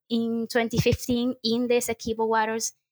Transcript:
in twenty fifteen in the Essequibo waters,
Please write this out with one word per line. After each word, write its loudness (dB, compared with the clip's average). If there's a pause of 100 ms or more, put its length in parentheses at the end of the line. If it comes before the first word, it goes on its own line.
in -2
twenty 0
fifteen 2
in 0
the 2
Essequibo -2
waters, 0 (200)